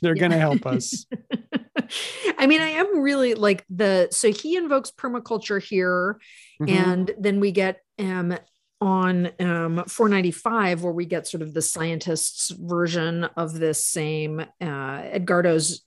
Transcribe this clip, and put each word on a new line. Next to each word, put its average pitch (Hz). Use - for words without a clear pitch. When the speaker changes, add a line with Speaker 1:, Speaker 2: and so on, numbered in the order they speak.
Speaker 1:
They're 170
Speaker 2:
Yeah. -
Speaker 1:
gonna 165
help 156
us. -
Speaker 2:
<laughs> -
I 269
mean, 311
I 320
am 349
really, 269
like, 208
the, 190
so 220
he 311
invokes 285
permaculture 240
here, 185
Speaker 1:
Mm-hmm. 151
Speaker 2:
and 185
then 202
we 202
get, 190
um, 180
on, 185
um, 170
four 220
ninety-five, 190
where 175
we 175
get 165
sort 170
of 156
the 156
scientist's 165
version 170
of 160
this 160
same, 156
uh, 139
Edgardo's, 175